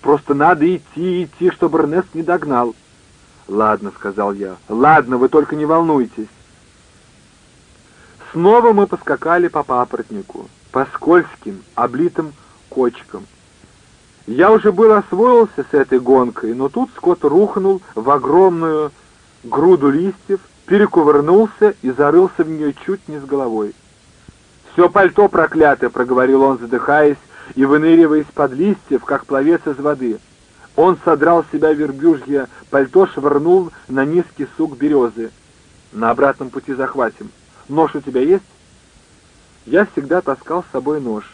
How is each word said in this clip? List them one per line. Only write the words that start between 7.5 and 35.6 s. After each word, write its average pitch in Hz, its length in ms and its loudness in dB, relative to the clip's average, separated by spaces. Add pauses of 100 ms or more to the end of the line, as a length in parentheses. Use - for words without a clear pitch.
Снова 226 400 4
мы 202 160 2
поскакали 170 580 -2
по 156 160 -4
папоротнику, 120 880 -6 (240)
по 135 200 -2
скользким, - 680 -2 (140)
облитым 147 560 -4 (360)
кочкам. 120 580 -6 (1000)
Я 143 240 2
уже 214 220 4
был 214 200 4
освоился 214 760 2
с - 20 -8
этой 131 280 0
гонкой, 123 540 0
но 135 140 -4
тут 240 280 -4
Скотт 175 260 -2
рухнул 190 580 0 (140)
в 113 160 -4
огромную 156 800 0 (540)
груду 143 440 2
листьев, 185 520 -4 (260)
перекувырнулся 196 1160 2
и 127 100 -4
зарылся 156 500 2
в 156 60 -2
неё 151 240 -6
чуть 190 340 -10
не 151 120 -14
с 139 60 -16
головой. 123 480 -6 (1000)
«Всё 175 140 4
пальто 196 400 2
проклятое!» — 156 600 2
проговорил 127 520 0
он, 135 160 0
задыхаясь 139 600 0 (360)
и 131 100 2
выныривая 156 560 4
из-под 147 320 -4
листьев, 147 520 -4
как 139 200 -4
пловец 147 420 0
из 139 120 -6
воды. 131 400 -4 (560)
Он 175 300 2
содрал 165 400 2
с - 80 -14
себя 156 200 0
верблюжье 139 760 -2 (220)
пальто, 139 360 2
швырнул 156 640 0 (160)
на 135 180 -2
низкий 156 520 -4
сук 151 200 -6
берёзы. 120 540 -2 (640)